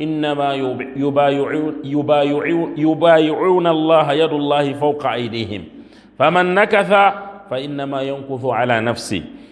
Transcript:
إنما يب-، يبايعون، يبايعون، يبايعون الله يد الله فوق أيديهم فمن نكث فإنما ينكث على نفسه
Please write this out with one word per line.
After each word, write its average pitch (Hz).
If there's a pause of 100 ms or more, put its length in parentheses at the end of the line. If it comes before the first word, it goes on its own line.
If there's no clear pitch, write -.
إنما 151
يب-، 127
يبايعون، 139 (120)
يبايعون، 147
يبايعون 160
الله 156
يد 151
الله 143
فوق 147
أيديهم 113 (580)
فمن 175 (100)
نكث 202 (580)
فإنما 139
ينكث 135
على 120
نفسه 110 (300)